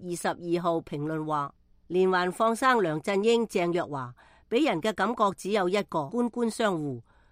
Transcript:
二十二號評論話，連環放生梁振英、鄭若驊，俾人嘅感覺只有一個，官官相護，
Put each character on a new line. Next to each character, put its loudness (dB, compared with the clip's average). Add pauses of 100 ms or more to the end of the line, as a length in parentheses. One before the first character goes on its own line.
二 -6
十 -4
二 -2
號 0
評 -8
論 -4
話， -4 (340)
連 4
環 2
放 2
生 4
梁 0
振 0
英、 4
鄭 0
若 0
驊， -8 (360)
俾 2
人 0
嘅 0
感 0
覺 0 (120)
只 -6
有 2
一 0
個， -4
官 -2
官 -2
相 0
護， -4 (300)